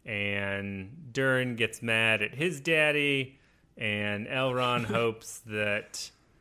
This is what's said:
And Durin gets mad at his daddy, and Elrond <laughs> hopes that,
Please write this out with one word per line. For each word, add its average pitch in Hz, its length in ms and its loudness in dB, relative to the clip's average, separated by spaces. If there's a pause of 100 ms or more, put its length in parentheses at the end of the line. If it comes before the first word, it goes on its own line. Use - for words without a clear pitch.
And 101 1080 -4
Durin 127 440 2
gets 110 260 -2
mad 113 400 4
at 107 120 -2
his 151 260 -2
daddy, 147 800 2 (380)
and 104 500 -2
Elrond 127 580 0
<laughs> - 20 -6
hopes 113 600 -2
that, 107 640 -2 (300)